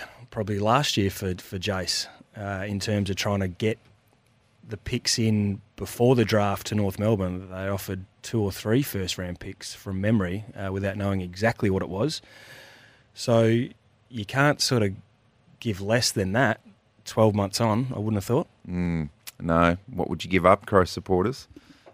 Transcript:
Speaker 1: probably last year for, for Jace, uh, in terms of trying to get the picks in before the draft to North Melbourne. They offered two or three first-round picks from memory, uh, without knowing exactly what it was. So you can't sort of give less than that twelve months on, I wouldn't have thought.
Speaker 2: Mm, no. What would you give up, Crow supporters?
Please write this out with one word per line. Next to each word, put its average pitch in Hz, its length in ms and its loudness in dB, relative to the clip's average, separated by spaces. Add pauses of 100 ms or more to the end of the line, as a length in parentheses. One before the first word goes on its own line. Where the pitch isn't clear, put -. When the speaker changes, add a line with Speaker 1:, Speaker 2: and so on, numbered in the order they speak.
(300)
Speaker 1:
probably 104 280 -4
last 117 380 2
year 98 120 4
for, 92 280 -4
for 95 220 -10
Jace, 92 480 -4 (300)
uh, 98 300 -6
in 101 140 -4
terms 101 280 0
of 98 80 -4
trying 101 240 0
to 95 80 0
get 107 300 -2 (880)
the 110 80 -10
picks - 420 -4
in 104 440 2 (140)
before 120 380 2
the 117 120 4
draft 101 400 0
to - 80 -4
North 104 240 0
Melbourne. 95 520 0
They 92 180 -6
offered 95 360 -6 (180)
two 113 200 -2
or 98 100 0
three 113 300 2
first-round 92 580 -6
picks - 320 -14
from 95 280 -8
memory, 101 440 0 (100)
uh, 98 160 -8
without 98 260 -4
knowing 98 260 -2
exactly 98 480 -2
what 95 120 0
it 78 60 -6
was. 107 320 -2 (920)
So 117 540 2 (420)
you 117 160 -10
can't 139 340 2
sort 123 220 2
of 101 100 0 (680)
give 101 220 -4
less 113 300 2
than 95 220 -2
that 110 280 2 (460)
twelve 110 280 4
months 98 260 0
on, 113 340 2
I - 40 -8
wouldn't 107 180 -2
have 98 80 -2
thought. 135 240 0 (200)
Speaker 2:
Mm, 85 400 -2 (320)
no. 85 380 4 (160)
What 90 160 -2
would 87 120 -6
you - 60 -10
give 87 160 2
up, 95 220 6
Crow 95 180 6
supporters? 95 640 -2 (460)